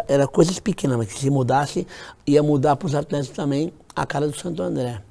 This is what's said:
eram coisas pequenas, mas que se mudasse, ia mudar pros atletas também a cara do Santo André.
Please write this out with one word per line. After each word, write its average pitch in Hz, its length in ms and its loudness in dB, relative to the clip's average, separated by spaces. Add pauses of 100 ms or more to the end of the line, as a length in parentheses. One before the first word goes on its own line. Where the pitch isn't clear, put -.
eram 139 200 4
coisas 175 320 2
pequenas, 139 380 -2
mas 113 140 -2
que - 80 -10
se 139 100 0
mudasse, 139 580 0 (400)
ia 143 160 6
mudar 147 320 4
pros 147 180 -2
atletas 143 360 -2
também 147 440 -2 (220)
a 147 100 -2
cara 147 220 -2
do 143 100 -6
Santo 175 240 -6
André. 127 500 -4